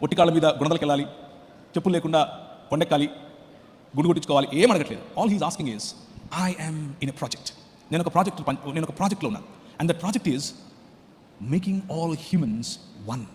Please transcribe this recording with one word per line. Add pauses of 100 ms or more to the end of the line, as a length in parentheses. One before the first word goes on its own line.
ఒట్టి
కాళ్ళ
మీద
గుణదలకెళ్ళాలి, (720)
చెప్పులు
లేకుండా (460)
కొండెక్కాలి, (920)
గుండు
కొట్టించుకోవాలి,
ఏం
అడగట్లేదు. (180)
All
he
is
asking
is, (640)
"I
am (140)
in
a
project." (380)
నేను
ఒక
ప్రాజెక్ట్
పని, (160)
నేను
ఒక
ప్రాజెక్ట్లో
ఉన్నాను. (380)
And
that
project
is (1080)
making (180)
all
humans (440)
one. (120)